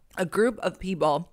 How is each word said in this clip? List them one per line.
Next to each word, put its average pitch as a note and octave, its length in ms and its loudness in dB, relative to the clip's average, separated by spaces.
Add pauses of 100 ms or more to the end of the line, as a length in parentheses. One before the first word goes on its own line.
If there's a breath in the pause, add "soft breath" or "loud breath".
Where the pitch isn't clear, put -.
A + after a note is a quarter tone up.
(160)
a F#3 100 -2
group G#3+ 340 2
of - 180 -4
people D#3 540 0